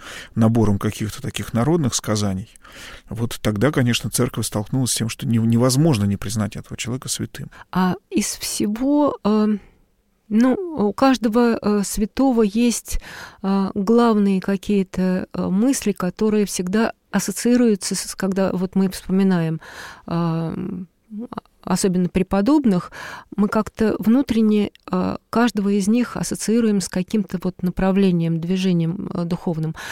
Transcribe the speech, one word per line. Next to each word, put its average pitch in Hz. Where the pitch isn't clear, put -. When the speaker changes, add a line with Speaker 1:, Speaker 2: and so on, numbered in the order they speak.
Speaker 1:
набором 113
каких-то 104
таких -
народных 127
сказаний. 104
Вот 113
тогда, 107
конечно, 120
церковь 123
столкнулась 120
с -
тем, 113
что -
не-, 113
невозможно 120
не 101
признать 107
этого -
человека -
святым. -
Speaker 2:
А 185
из 269
всего, 262
э, 214
ну, 233
у 196
каждого, 240
э, 208
святого 233
есть, 220
э, 196
главные 208
какие-то, 185
э, 180
мысли, 208
которые 208
всегда 190
ассоциируются 220
с, -
с, -
когда 190
вот 185
мы 190
вспоминаем, 185
э, 165
особенно 180
преподобных, 202
мы 202
как-то -
внутренне, 220
э, 185
каждого 214
из 202
них 233
ассоциируем 214
с 175
каким-то 185
вот -
направлением, 175
движением, 175
э, 175
духовным. 165